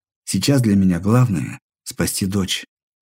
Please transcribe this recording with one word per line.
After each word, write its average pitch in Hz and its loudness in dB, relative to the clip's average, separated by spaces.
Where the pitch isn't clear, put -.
Сейчас 131 0
для 104 2
меня 92 2
главное — 98 0
спасти - -4
дочь". 95 -4